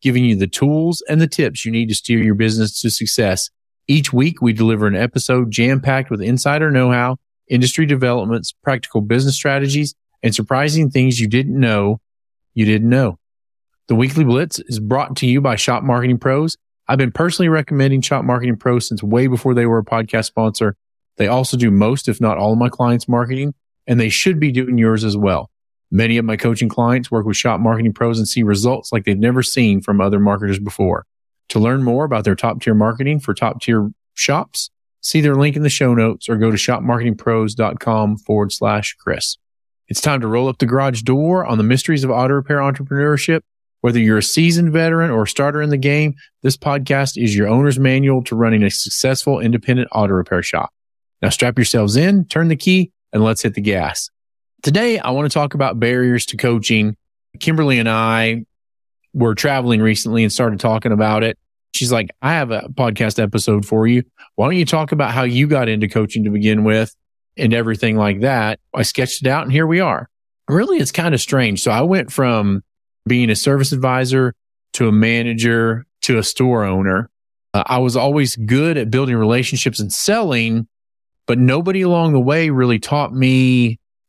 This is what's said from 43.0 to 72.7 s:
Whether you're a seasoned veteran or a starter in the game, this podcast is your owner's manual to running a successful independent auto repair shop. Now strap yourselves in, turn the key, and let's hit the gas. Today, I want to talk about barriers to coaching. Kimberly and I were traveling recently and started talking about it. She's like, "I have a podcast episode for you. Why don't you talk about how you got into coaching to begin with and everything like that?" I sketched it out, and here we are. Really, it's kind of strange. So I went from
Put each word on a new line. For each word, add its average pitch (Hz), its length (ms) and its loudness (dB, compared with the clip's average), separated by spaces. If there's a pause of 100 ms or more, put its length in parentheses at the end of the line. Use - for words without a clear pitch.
Whether 120 180 2
you're 110 180 4
a 104 60 0
seasoned 165 480 2
veteran 165 400 2
or 110 100 2
a 101 60 -2
starter 147 340 -2
in 151 80 0
the 143 60 2
game, 143 380 0 (280)
this 131 140 0
podcast 139 600 -2
is 113 200 0
your 104 100 2
owner's 127 320 2
manual 131 460 2
to 120 100 -8
running 113 300 2
a 98 60 2
successful - 680 -2
independent 120 540 0
auto 101 220 0
repair 90 280 0
shop. 73 300 -4 (500)
Now 101 60 0
strap 120 280 -2
yourselves 110 380 2
in, 180 300 4
turn 165 240 0
the 160 80 2
key, 185 340 2 (220)
and 107 100 2
let's 110 200 0
hit 104 120 -2
the - 60 -6
gas. 98 500 -4 (520)
Today, 214 360 0
I - 120 -6
want 139 200 -2
to - 20 -4
talk 147 220 -2
about 135 240 -2
barriers 123 480 0
to - 100 -10
coaching. 110 600 0 (420)
Kimberly 151 400 0
and 113 100 0
I 113 580 0 (640)
were 117 240 0
traveling 123 440 0
recently 110 440 0
and 101 80 0
started 113 260 -2
talking 110 320 -2
about 107 320 0
it. 113 160 -2 (340)
She's 123 200 -4
like, 117 160 -2 (120)
"I 139 120 -2
have 143 180 -2
a 110 120 -4
podcast 113 600 -2
episode 104 420 0
for 110 220 0
you. 120 160 2 (320)
Why 110 120 0
don't 175 100 0
you 175 80 2
talk 156 260 -2
about 139 220 -2
how 131 100 -2
you 127 240 0
got 135 220 0
into 107 200 -2
coaching 107 360 -2
to 104 60 -2
begin 107 340 2
with 110 320 0 (400)
and 113 160 0
everything 113 440 0
like 104 260 0
that?" 117 360 -2 (160)
I - 80 -2
sketched - 400 -4
it 135 60 0
out, 143 160 -2
and - 80 -4
here 156 160 2
we 165 100 0
are. 135 300 -2 (400)
Really, 262 300 0
it's - 120 -2
kind 170 240 -2
of 123 60 0
strange. 117 420 -2
So - 80 0
I 113 120 0
went 170 280 0
from 107 540 0 (420)